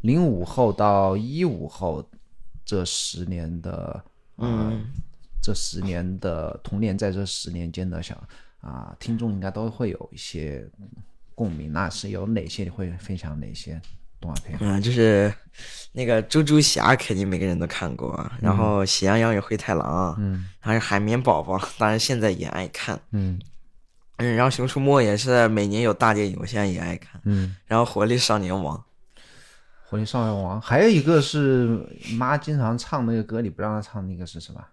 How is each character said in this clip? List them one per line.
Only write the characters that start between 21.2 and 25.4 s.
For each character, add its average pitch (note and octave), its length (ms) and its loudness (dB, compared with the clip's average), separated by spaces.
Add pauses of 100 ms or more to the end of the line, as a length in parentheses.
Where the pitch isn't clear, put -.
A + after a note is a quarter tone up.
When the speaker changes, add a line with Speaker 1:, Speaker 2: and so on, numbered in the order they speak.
Speaker 2:
宝 G2 220 4
宝》， F#2 160 -2 (200)
当 A2 100 4
然 A2 100 4
现 A#2+ 220 0
在 G#2+ 100 4
也 F2 160 -4
爱 F2+ 220 -6
看。 - 320 -6 (100)
Speaker 1:
嗯。 F#2+ 300 -2 (800)
Speaker 2:
嗯， A#2 140 2
然 A#2+ 100 6
后 C3 60 6
《熊 B2 160 -2
出 C3+ 140 -2
没》 C#3 200 6
也 G#2 160 4
是 A#2+ 300 6